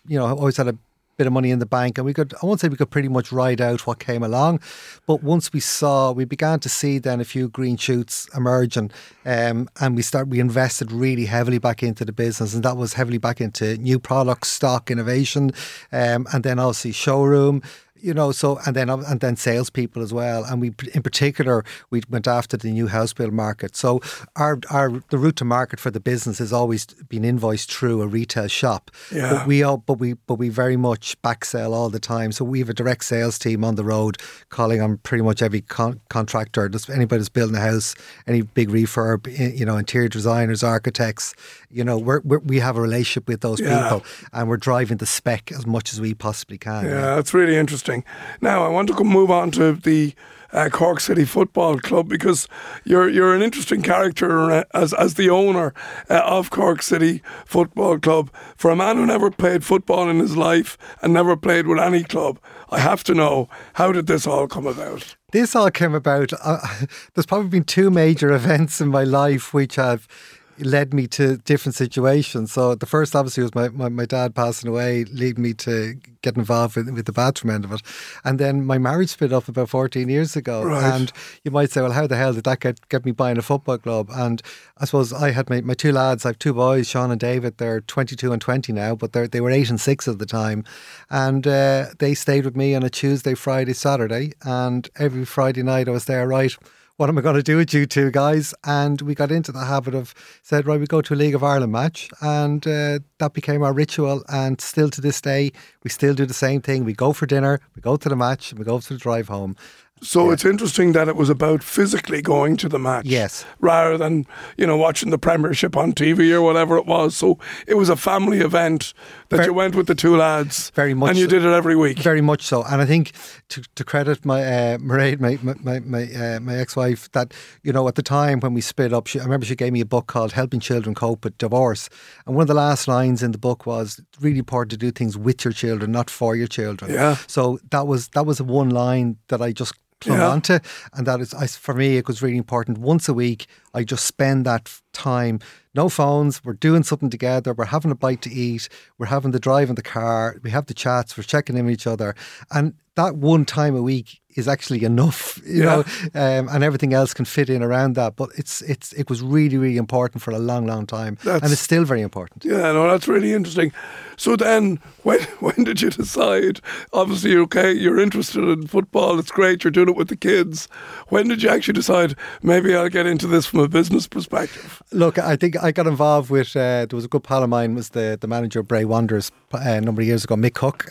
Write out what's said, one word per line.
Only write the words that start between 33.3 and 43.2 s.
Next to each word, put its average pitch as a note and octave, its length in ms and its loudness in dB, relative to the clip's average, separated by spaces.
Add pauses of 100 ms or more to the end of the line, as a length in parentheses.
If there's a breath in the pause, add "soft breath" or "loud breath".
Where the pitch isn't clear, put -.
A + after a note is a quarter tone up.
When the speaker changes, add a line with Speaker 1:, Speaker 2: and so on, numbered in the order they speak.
Speaker 1:
team A2 240 -2
on A2+ 100 0
the G#2 100 -2
road A2 340 0 (320 loud breath)
calling A2+ 300 0
on G#2+ 200 0
pretty A#2 240 -2
much A2 180 2
every G#2+ 200 0
con-, A#2 380 -4 (100)
contractor, A2 600 -2
just G#2+ 220 -8
anybody B2 300 2
that's G2+ 80 -6
building A2 260 0
a G2+ 60 0
house, A2 340 -2 (320 loud breath)
any A#2+ 160 2
big A2 260 0
refurb, A2+ 580 0
i-, B2+ 280 -4
you B2+ 100 -2
know, G#2+ 100 0
interior A#2 320 0
designers, A2+ 560 0
architects. A2+ 720 -2 (380 loud breath)
You A#2+ 120 -4
know, A#2+ 140 0
we're, B2+ 260 0
we're, D3 160 2
we C3+ 200 0
have B2 180 0
a A#2 40 0
relationship A#2 460 -2